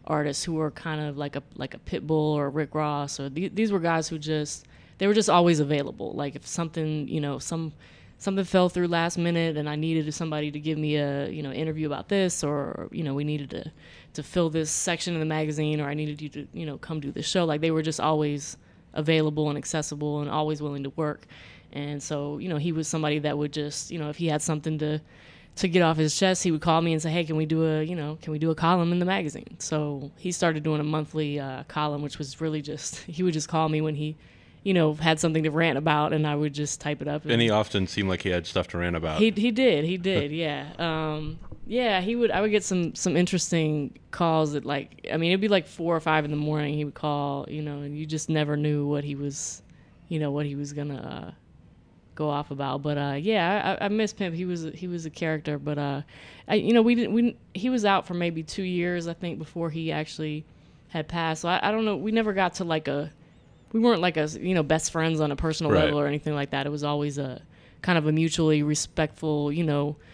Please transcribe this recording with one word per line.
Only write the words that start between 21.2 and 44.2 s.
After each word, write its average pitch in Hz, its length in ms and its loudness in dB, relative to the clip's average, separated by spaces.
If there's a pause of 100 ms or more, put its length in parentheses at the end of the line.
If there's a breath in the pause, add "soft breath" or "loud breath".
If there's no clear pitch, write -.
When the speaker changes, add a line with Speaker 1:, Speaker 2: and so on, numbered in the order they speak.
Speaker 1:
And 143 300 -6
so, 147 340 -4
you 175 140 -6
know, 151 80 0
he 160 140 0
was 156 140 -2
somebody 151 340 0
that 147 180 0
would 147 120 0
just, 147 400 -6
you 175 80 -6
know, 151 120 -4
if 151 80 -10
he 170 80 0
had 151 160 2
something 156 380 -2
to, 151 200 0 (560 loud breath)
to 190 120 0
get 175 120 6
off 160 160 6
his 156 180 2
chest, 185 280 2
he 180 80 2
would 156 100 2
call 165 220 4
me 165 100 2
and 160 80 2
say, 160 100 -2
"Hey, 170 140 0
can 156 120 -2
we 156 100 2
do 160 180 2
a, 156 180 2
you 175 140 -4
know, 151 240 -6
can 160 120 -8
we 151 60 -4
do 160 120 2
a 160 40 4
column 170 380 4
in 180 60 2
the 175 80 2
magazine?" 185 520 -4
So 147 600 -4
he 180 120 -4
started 165 320 0
doing 151 180 0
a 151 40 -2
monthly, 151 560 -2
uh, 135 280 -8
column, 147 340 -2
which 147 160 -8
was 139 220 -10
really 156 200 -2
just, 147 360 -8
<laughs> - 80 -14
he 170 180 -4
would 180 100 4
just 151 160 -2
call 160 220 2
me 156 100 2
when 156 140 0
he, 151 200 -4 (480 loud breath)
you 196 120 2
know, 156 200 6
had 160 240 4
something 160 240 4
to 156 80 2
rant 156 280 2
about, 151 340 2
and 151 140 2
I 147 80 0
would 147 180 0
just 147 280 -4
type 147 200 -4
it 147 80 -4
up. 151 160 -4
Speaker 2:
And 120 160 4
he 117 80 6
Speaker 1:
And 107 80 6
Speaker 2:
often 104 300 2
seemed 98 240 0
like 90 120 0
he 98 60 0
had 87 180 2
stuff 90 220 0
to 87 100 -6
rant 170 160 0
about. 160 260 0
Speaker 1:
He, 220 100 6
he 220 200 0
did, 208 360 4
he 185 100 -2
Speaker 2:
<laughs> 180 160 -2
Speaker 1:
did, 147 200 0
yeah. 147 460 -4
Um, 160 600 -4 (280)
yeah, 220 340 0
he 220 160 0
would, 240 140 4
I 185 100 0
would 214 100 2
get 208 140 2
some, 175 300 0
some 165 220 0
interesting 160 840 0 (120)
calls 160 440 2